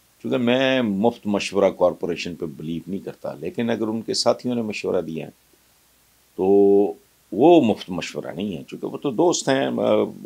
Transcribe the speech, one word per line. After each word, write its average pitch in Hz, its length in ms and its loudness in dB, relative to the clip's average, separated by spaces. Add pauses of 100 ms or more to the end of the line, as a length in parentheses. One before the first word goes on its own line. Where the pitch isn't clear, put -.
(200)
क्योंकि 127 180 -2
मैं 131 420 2
मुफ्त 110 460 0
मशवरा 95 440 0
कॉरपोरेशन 85 640 -2
पे 85 120 -8
बिलीव 78 420 -8
नहीं 95 120 -6
करता। - 320 -12
लेकिन 90 360 -6
अगर 117 180 -2
उनके 110 280 -6
साथियों 123 400 -2
ने 117 80 -2
मशवरा 95 380 -4
दिया 80 260 -8
है, - 40 -18 (1040)
तो 98 640 4 (360)
वो 156 260 8
मुफ्त 107 300 0
मशवरा 76 420 -8
नहीं 92 240 -6
है, - 60 -14
चूँकि - 240 -12
वो 131 120 -8
तो 147 120 -4
दोस्त 160 380 0
हैं, 135 180 2
अ, 107 460 0 (140)